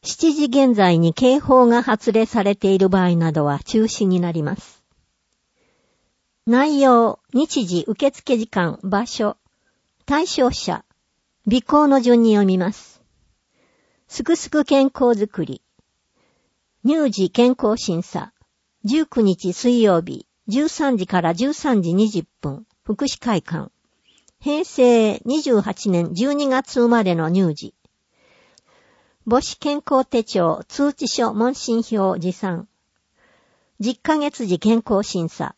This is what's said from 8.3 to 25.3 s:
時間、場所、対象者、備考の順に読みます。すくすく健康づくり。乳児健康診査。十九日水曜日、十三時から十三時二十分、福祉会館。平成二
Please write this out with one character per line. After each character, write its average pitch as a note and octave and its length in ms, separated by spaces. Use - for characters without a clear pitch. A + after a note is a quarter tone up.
時 A3 100
間、 E3+ 340
場 G3 240
所、 - 300
対 D4+ 200
象 B3+ 260
者、 E3+ 340
備 A3+ 200
考 D4 260
の C4+ 100
順 A#3+ 240
に A3 120
読 G3+ 120
み F#3 100
ま F#3 140
す。 - 300
す - 160
く E4 140
す - 120
く D4+ 140
健 C4+ 220
康 C4+ 220
づ G#3 60
く - 160
り。 C3+ 180
乳 D4 260
児 F#3+ 180
健 B3 320
康 A3 140
診 F3+ 280
査。 - 280
十 D4+ 200
九 - 160
日 F#3+ 300
水 A#3+ 300
曜 F#3+ 200
日、 C#3 260
十 C#4 220
三 C#4 260
時 F#3 120
か F#3 120
ら E3+ 140
十 B3 180
三 B3+ 300
時 E3 120
二 G#3 140
十 G3+ 160
分、 C#3+ 260
福 - 180
祉 - 160
会 G#3+ 220
館。 - 280
平 D4 220
成 A#3 600
二 C#4+ 160